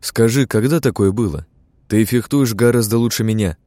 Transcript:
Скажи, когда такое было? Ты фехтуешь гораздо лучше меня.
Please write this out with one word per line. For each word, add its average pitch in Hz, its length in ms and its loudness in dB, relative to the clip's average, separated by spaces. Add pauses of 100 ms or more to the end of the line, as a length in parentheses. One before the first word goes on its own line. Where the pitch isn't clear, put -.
Скажи, 117 460 0
когда 131 320 0
такое 101 320 0
было? 95 340 -4 (420)
Ты 107 160 2
фехтуешь 120 500 0
гораздо 117 440 2
лучше 117 260 -2
меня. 110 440 -2